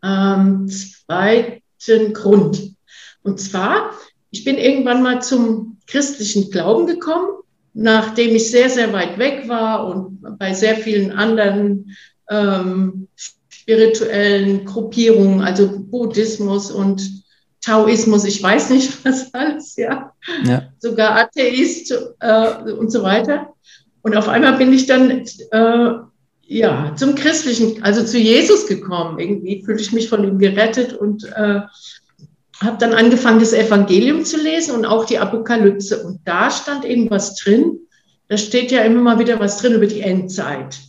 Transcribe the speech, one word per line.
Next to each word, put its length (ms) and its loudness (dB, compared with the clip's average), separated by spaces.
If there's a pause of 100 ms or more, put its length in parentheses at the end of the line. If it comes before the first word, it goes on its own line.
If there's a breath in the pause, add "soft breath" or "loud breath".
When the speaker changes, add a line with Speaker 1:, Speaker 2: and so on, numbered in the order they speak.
Speaker 1:
ähm, 640 2
zweiten 1500 -2
Grund. 580 2 (500 loud breath)
Und 180 -6
zwar, 500 -4 (400 loud breath)
ich 140 -14
bin 120 0
irgendwann 460 2
mal 180 0
zum 680 -2
christlichen 640 -2
Glauben 360 0
gekommen, 420 -4 (460)
nachdem 600 2
ich 160 2
sehr, 200 4
sehr 220 0
weit 260 -4
weg 300 -4
war 400 -4
und 320 -10 (180)
bei 160 -4
sehr 220 2
vielen 360 -2
anderen, 840 0 (340 loud breath)
ähm, 760 -2 (420 loud breath)
spirituellen 1120 2
Gruppierungen, 760 2
also 400 0
Buddhismus 920 -4
und 320 -2 (580 soft breath)
Taoismus, 640 2
ich 180 -4
weiß 280 2
nicht, 280 2
<laughs> 60 -20
was 300 -4
alles, 420 -6
ja. 360 -6 (320 loud breath)
Speaker 2:
Ja. 240 0 (100)
Speaker 1:
Sogar 400 0
Atheist, 720 0 (280)
äh, 520 0
und 200 -4
so 100 0
weiter. 460 0 (540 soft breath)
Und 140 0
auf 120 0
einmal 280 2
bin 160 4
ich 140 4
dann, 380 2 (260)
äh, 400 2 (560)
ja, 480 -2
zum 220 0
Christlichen, 680 -2
also 220 0
zu 140 -2
Jesus 500 4
gekommen. 500 -6
Irgendwie 460 -6
fühlte 180 -4
ich 100 -8
mich 160 -2
von 140 0
ihm 160 0
gerettet 540 0
und, 320 -6
äh, 380 -2 (1000 loud breath)
habe 180 -2
dann 160 2
angefangen, 460 6
das 120 2
Evangelium 720 2
zu 160 -4
lesen 360 -2
und 100 -2
auch 200 0
die 120 -2
Apokalypse. 840 0
Und 200 -12
da 280 0
stand 320 -8
eben 260 0
was 240 -4
drin. 460 0 (480)
Da 80 -4
steht 340 -2
ja 120 2
immer 200 4
mal 160 4
wieder 220 0
was 180 -2
drin 160 2
über 140 4
die 140 -4
Endzeit. 760 -6 (100)